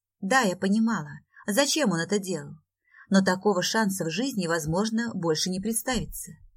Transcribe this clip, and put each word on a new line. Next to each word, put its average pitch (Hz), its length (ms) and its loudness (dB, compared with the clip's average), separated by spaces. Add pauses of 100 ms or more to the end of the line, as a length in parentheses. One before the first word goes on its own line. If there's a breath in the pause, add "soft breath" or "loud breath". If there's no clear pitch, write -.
(200)
Да, 254 220 2
я 180 160 2
понимала, 196 540 0 (360 loud breath)
зачем 277 460 2
он 165 80 0
это 196 180 0
делал, 156 380 -6 (520 soft breath)
но 196 140 6
такого 185 400 2
шанса 196 400 0
в 160 60 -2
жизни, 196 360 -2
возможно, 190 680 0
больше 165 360 0
не 185 120 -2
представится. 226 720 -4 (240)